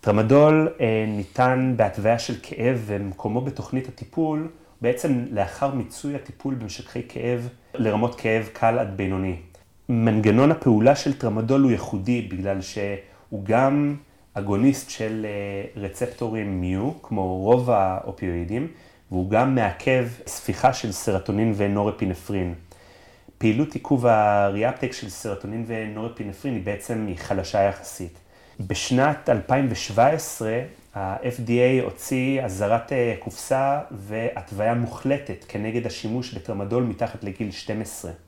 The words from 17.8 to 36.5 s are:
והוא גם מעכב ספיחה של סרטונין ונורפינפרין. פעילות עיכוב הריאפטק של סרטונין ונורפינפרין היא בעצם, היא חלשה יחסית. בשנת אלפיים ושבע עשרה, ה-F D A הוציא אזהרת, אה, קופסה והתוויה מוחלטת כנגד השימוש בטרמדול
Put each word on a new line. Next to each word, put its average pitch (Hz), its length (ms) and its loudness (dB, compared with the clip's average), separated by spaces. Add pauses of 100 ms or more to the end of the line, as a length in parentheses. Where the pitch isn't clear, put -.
והוא 92 180 -2
גם 127 260 4
מעכב 120 520 2 (200)
ספיחה - 460 0
של 110 180 -6
סרטונין 104 640 -2
ונורפינפרין. 101 1000 -2 (840)
פעילות 117 360 2
עיכוב 123 320 0
הריאפטק 107 880 2
של - 160 -12
סרטונין 104 580 -8
ונורפינפרין 110 880 -8
היא 98 100 -4
בעצם, 107 440 -4
היא 90 100 -6
חלשה 98 440 -2
יחסית. - 560 -2 (420)
בשנת 127 680 0
אלפיים 131 400 2
ושבע 113 380 2
עשרה, 120 540 -2 (340)
ה-F 101 520 -6
D - 20 -10
A 123 340 4
הוציא 135 580 -2
אזהרת, 104 520 0
אה, 120 260 0
קופסה 135 600 -2 (120)
והתוויה 107 840 -4
מוחלטת 135 760 -4
כנגד 113 400 -4
השימוש 120 460 -6
בטרמדול 101 500 -2